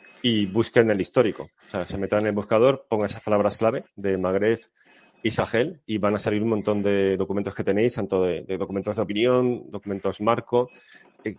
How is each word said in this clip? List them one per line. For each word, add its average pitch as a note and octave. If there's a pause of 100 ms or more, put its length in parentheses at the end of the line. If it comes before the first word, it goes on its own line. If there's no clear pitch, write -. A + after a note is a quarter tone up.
(220)
y A2
busque A2+
en A2+
el G2+
histórico. F2+ (160)
O -
sea, F2+
se G2+
meta G2
en G#2+
el G#2
buscador, A2+
ponga G#2+
esas G#2+
palabras G#2
clave A2+ (100)
de G2
Magreb G2 (640)
y A2
Sahel A#2+
y G#2+
van G#2
a G2+
salir G#2
un A2+
montón G#2
de G2
documentos G2
que G#2+
tenéis, G#2
tanto F#2+
de, E2+
de F#2+
documentos G2
de G#2+
opinión, B2
documentos G2
marco, A#2 (540)
eh, G#2